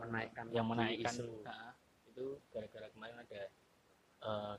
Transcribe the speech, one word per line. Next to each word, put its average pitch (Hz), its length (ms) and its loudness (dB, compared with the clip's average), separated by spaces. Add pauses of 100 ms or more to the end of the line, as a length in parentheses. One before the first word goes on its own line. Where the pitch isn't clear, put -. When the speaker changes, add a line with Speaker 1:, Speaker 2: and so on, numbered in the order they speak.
Speaker 1:
menaikkan 113 440 0
Speaker 2:
Yang 117 160 2
Speaker 1:
lagi 113 100 4
Speaker 2:
menaikkan, 117 420 4
Speaker 1:
isu. 120 140 -2 (160)
Speaker 2:
ha, 113 280 -8 (340)
itu 123 200 -6 (220)
gara-gara 107 420 -6
kemarin 110 280 -10
ada, 113 240 -8 (800)
eh, 104 380 0